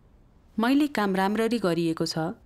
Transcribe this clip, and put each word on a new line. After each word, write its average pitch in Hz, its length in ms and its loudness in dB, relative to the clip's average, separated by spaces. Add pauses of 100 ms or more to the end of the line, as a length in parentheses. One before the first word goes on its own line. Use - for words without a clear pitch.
(580)
मैले 277 320 2
काम 202 260 0
राम्ररी 214 440 0
गरिएको 165 480 0
छ 165 260 -4 (120)